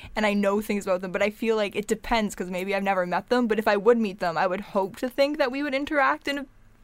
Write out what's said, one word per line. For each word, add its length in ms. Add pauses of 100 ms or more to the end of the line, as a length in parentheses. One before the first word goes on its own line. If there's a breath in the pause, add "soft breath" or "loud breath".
(160 loud breath)
and 100
I 80
know 280
things 240
about 160
them, 100
but 100
I 100
feel 260
like 180
it 120
depends 460
'cause 160
maybe 240
I've 100
never 220
met 220
them, 200
but 120
if 80
I 80
would 220
meet 220
them, 180
I 100
would 140
hope 360
to 120
think 280
that 140
we 120
would 100
interact 560
in 80
a 80 (380)